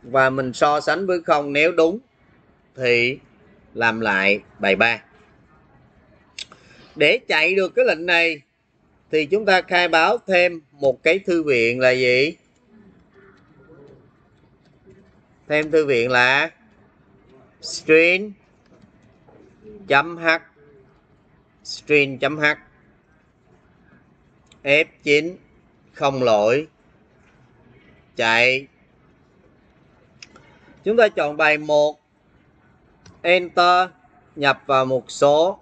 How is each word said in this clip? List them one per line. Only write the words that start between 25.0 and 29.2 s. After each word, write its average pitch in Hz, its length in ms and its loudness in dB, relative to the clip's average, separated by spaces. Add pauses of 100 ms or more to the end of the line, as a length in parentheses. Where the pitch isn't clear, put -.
chín 156 340 0 (560)
không 131 300 -2
lỗi. 117 440 2 (1500)
Chạy. 120 520 0 (2250)